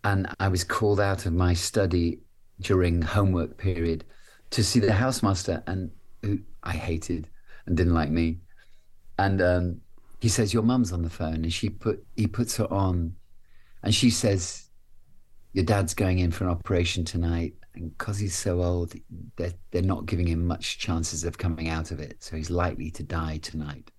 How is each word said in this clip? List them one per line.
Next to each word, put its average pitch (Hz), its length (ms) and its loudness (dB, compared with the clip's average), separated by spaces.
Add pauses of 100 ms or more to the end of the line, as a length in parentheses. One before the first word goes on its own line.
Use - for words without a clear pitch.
And 98 240 2 (100)
I 98 80 2
was 92 160 2
called 104 380 2
out 98 240 2
of 85 80 2
my 90 200 6
study 85 640 2 (420)
during 90 400 4
homework 87 560 2
period 85 480 -2 (460)
to 117 120 2
see 117 160 4
the 104 140 4
housemaster, 98 720 2
and 90 240 -4 (320)
who 101 180 -2 (240)
I 90 100 -6
hated 82 540 -4 (380)
and 87 100 0
didn't 87 200 6
like 78 160 2
me. 82 260 2 (800)
And, 98 240 2
um, 90 400 2 (400)
he 117 80 4
says, 104 240 2
"Your 113 100 2
mum's 117 300 4
on 87 80 -2
the 85 80 -2
phone," 80 340 -2
and 80 80 0
she 104 180 -2
put, - 360 -4 (100)
he 107 120 2
puts - 300 -2
her 107 140 0
on, 90 440 0 (680)
and 110 120 2
she 120 180 6
says, - 580 0 (840)
"Your 95 140 2
dad's 98 300 2
going 92 240 2
in 87 120 2
for 85 140 -2
an 90 60 2
operation 87 520 0
tonight, 85 520 -2 (180)
and 85 240 -10
'cause 101 220 -6
he's 98 160 -2
so 90 280 0
old, 87 300 0 (420)
they're, 87 180 -4 (180)
they're 87 100 0
not - 240 0
giving 87 220 0
him 85 180 0
much - 320 -4
chances 82 480 -4
of 85 140 -6
coming 80 280 -2
out 80 240 -4
of 80 80 -6
it, - 240 -12
so - 140 -10
he's 80 140 -6
likely 87 400 -2
to - 120 -10
die 80 360 -4
tonight." 73 600 -10